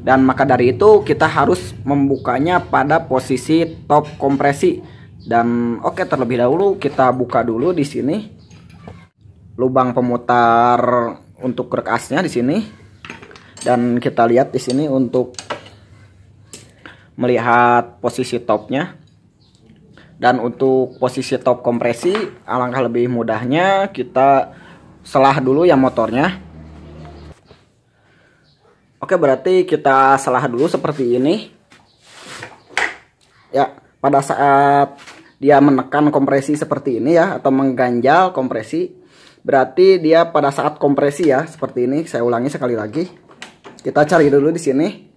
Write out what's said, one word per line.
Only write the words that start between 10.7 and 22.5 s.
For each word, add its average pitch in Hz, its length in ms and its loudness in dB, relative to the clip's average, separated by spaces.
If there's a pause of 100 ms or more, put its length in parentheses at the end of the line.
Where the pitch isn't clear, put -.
untuk 127 320 -6
rekasnya 120 560 -4
di 143 60 -6
sini. 127 260 -2 (1040)
Dan 120 400 0
kita 123 240 2
lihat 123 240 2
di 127 80 -4
sini 135 320 -2
untuk 127 480 -2 (1800)
melihat 120 880 2
posisi 123 400 -4
topnya. 131 560 -4 (1200)
Dan 123 240 2
untuk 131 560 0
posisi 127 400 -4
top 123 240 0
kompresi, 120 480 -2 (320)
alangkah 123 480 -2